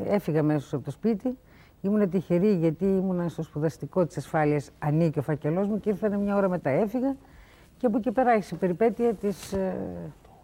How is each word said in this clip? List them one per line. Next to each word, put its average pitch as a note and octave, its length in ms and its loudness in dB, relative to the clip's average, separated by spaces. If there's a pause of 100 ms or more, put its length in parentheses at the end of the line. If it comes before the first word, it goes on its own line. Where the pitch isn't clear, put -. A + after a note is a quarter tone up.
έφυγα E3+ 340 0
αμέσως D3+ 340 0
από C3 100 -4
το C#3+ 80 -6
σπίτι. A#3 460 -2 (440)
Ήμουνα G#3 260 2
τυχερή, F3 480 2
γιατί E3 300 0
ήμουνα F#3 440 0
στο - 140 -6
σπουδαστικό D#3 600 -2
της - 120 -6
ασφάλειας, D3 640 0
ανήκει D3+ 400 2
ο - 20 2
φάκελός D#3+ 460 -2
μου G#3 120 -2
και G#3 100 -4
ήρθανε G3+ 280 -2
μια G3+ 180 -2
ώρα G3 140 2
μετά. E3+ 200 -2
Έφυγα A#3 460 0 (640)
και - 80 0
από A3+ 120 2
εκεί A3+ 140 -2
πέρα B3 200 4
άρχισε G3 240 0
η - 20 -6
περιπέτεια A3 560 2
της, G3 400 -6
ε, F#3+ 240 -2 (680)